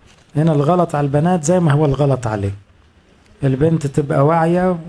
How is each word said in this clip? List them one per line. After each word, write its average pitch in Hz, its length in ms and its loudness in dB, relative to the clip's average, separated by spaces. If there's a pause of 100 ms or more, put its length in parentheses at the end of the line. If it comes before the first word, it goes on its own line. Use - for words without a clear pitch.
(360)
هنا 156 160 2
الغلط 165 440 0
على 147 100 -2
البنات 156 380 0
زي 180 160 2
ما 165 120 2
هو 147 140 2
الغلط 135 420 0
عليه. 101 240 -4 (920)
البنت 147 440 0
تبقى 143 380 0
واعية 170 520 0 (120)